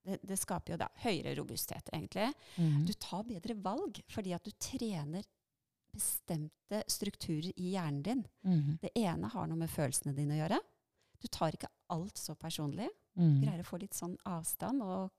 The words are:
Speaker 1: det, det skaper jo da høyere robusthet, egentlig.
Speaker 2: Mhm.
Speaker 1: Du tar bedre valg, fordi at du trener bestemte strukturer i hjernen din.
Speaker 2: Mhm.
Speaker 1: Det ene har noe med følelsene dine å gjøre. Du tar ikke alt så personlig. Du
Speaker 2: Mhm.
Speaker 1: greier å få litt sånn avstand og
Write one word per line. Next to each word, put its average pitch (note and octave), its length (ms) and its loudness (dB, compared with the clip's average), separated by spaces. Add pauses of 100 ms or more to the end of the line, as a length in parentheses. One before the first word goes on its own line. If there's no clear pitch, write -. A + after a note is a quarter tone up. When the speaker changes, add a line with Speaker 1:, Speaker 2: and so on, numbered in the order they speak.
Speaker 1:
det, F#3+ 200 -4
det G3 140 -4
skaper - 360 -4
jo - 20 -4
da - 120 -2 (140)
høyere E3 340 0
robusthet, - 560 -6
egentlig. G3+ 400 -2 (240)
Speaker 2:
Mhm. D#3 300 6
Speaker 1:
Du F#3+ 80 2
tar - 300 -6
bedre A#3 360 -6
valg, A3 480 -2
fordi F#3+ 260 -4
at E3+ 100 -6
du G#3 80 -8
trener G3 720 -4 (680)
bestemte - 960 -2
strukturer F3 680 -2
i F3+ 180 -2
hjernen D3+ 280 0
din. A#3 180 0 (240)
Speaker 2:
Mhm. D#3+ 360 6
Speaker 1:
Det - 140 -4
ene F3 340 2
har G3 200 -2
noe D#3+ 100 -2
med E3 120 0
følelsene C#3+ 440 0
dine D3 220 2
å - 100 2
gjøre. G#3+ 120 4 (600)
Du - 80 -10
tar D#3+ 240 2
ikke - 140 -8 (240)
alt F3 260 -2
så - 220 -8
personlig. D#3+ 500 -4 (280)
Du F3+ 60 6
Speaker 2:
Mhm. D3 200 10
Speaker 1:
greier D#3+ 180 2
å F3+ 60 -8
få F3 140 -6
litt G3 140 -8
sånn F3 300 -4
avstand G3 580 -2
og F#3+ 360 -2